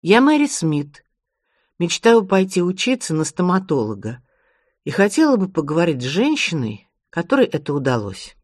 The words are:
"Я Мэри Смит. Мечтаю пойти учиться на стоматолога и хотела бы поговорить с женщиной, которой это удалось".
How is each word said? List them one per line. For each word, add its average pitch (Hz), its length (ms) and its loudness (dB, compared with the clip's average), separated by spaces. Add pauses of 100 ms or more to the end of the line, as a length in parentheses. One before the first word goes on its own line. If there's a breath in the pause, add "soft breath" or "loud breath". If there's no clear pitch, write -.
"Я 202 200 4
Мэри 294 260 4
Смит. 147 580 -4 (720)
Мечтаю 208 480 2
пойти 190 360 0
учиться 190 520 -4
на 156 100 0
стоматолога 131 960 -2 (640)
и 147 60 -6
хотела 247 460 2
бы 190 100 0
поговорить 156 540 -2
с 123 60 -6
женщиной, 156 800 -2 (220)
которой 233 340 0
это 143 300 -6
удалось". 120 680 -4